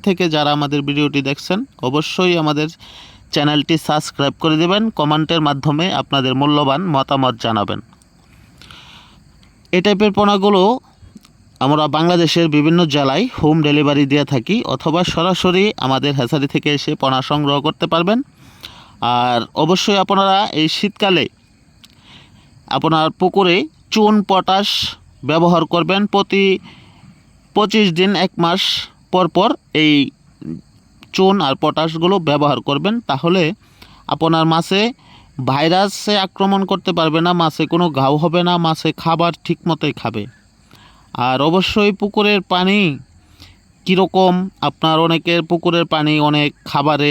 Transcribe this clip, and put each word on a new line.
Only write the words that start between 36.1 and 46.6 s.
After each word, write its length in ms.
আক্রমণ 460
করতে 280
পারবে 280
না, 120
মাছে 340
কোনো 240
ঘাও 260
হবে 260
না, 160
মাছে 380
খাবার 360
ঠিক 240
মতোই 280
খাবে। 280
আর 260
অবশ্যই 520
পুকুরের 560
পানি 300
কীরকম, 480
আপনার 400
অনেকের 420
পুকুরের 440
পানি 340
অনেক 280